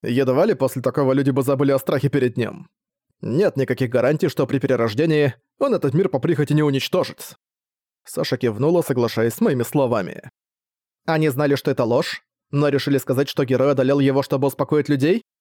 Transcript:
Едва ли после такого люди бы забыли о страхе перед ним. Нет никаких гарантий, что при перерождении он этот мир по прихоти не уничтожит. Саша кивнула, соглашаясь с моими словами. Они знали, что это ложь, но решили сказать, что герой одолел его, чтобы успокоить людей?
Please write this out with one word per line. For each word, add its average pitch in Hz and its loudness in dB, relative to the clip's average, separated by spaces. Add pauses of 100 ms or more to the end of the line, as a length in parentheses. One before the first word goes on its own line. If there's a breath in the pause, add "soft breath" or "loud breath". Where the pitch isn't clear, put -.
Едва 127 2
ли 220 2
после 131 -2
такого 131 0
люди 139 2
бы 135 0
забыли 139 2
о 135 2
страхе 143 -2
перед 127 0
ним. - -6 (520)
Нет 180 0
никаких 127 -2
гарантий, 127 2
что 135 -2
при 139 -2
перерождении 131 0 (240)
он 269 2
этот 147 0
мир 185 2
по 135 -2
прихоти 147 0
не 151 4
уничтожит. - -2 (680)
Саша - -4
кивнула, 131 0
соглашаясь 117 0
с - -6
моими 143 2
словами. 117 -2 (760)
Они 156 0
знали, 139 0
что - -2
это 127 0
ложь, 120 -2 (280)
но 147 2
решили 139 0
сказать, 131 -2
что - -2
герой 131 2
одолел 135 2
его, 139 2
чтобы 139 -2
успокоить 139 -2
людей? 151 0 (180)